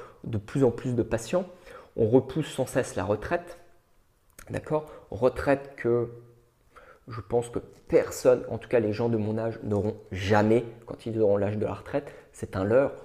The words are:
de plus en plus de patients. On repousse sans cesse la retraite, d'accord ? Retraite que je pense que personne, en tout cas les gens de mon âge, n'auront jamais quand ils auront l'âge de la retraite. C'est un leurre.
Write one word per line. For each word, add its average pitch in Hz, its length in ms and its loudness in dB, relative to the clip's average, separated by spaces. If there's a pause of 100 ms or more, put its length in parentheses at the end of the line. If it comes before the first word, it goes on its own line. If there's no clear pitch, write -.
(260)
de 110 120 -4
plus 135 280 0
en 117 60 6
plus 123 240 -4
de 117 80 2
patients. 120 420 -2 (500)
On 113 120 2
repousse 135 400 4
sans - 180 -2
cesse - 300 -2
la 92 100 -2
retraite, 107 520 -4 (920)
d'accord ? 151 360 -4 (260)
Retraite 127 680 0
que 117 320 0 (1000)
je 113 140 -12
pense 117 280 -2
que - 100 -4 (280)
personne, - 600 4
en 117 80 -6
tout - 120 -12
cas 123 100 4
les 107 140 0
gens 117 160 0
de 117 80 2
mon 107 200 -2
âge, 113 260 -4
n'auront 104 340 0 (140)
jamais 107 540 4 (200)
quand - 200 -12
ils 113 160 -4
auront 101 160 6
l'âge 101 200 0
de 107 80 -2
la 107 80 -2
retraite. 143 400 -6 (180)
C'est - 240 -10
un 95 80 0
leurre. 135 280 4 (140)